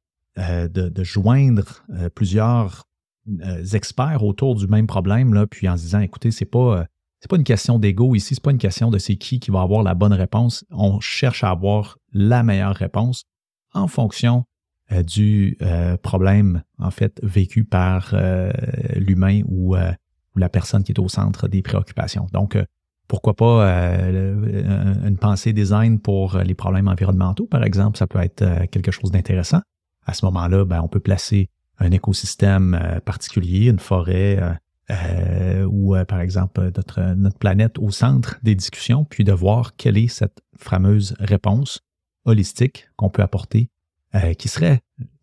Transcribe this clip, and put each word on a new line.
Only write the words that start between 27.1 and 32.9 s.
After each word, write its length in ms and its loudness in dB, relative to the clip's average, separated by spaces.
par 180 0
exemple, 320 0
ça 100 -2
peut 120 -2
être, 240 -2
euh, 240 2
quelque 240 -2
chose 200 -4
d'intéressant. 520 0
À 80 -6
ce 140 -4
moment-là, 400 2
ben, 160 -2
on 60 -4
peut 120 -2
placer 480 0
un 120 2
écosystème, 840 2
euh, 260 -2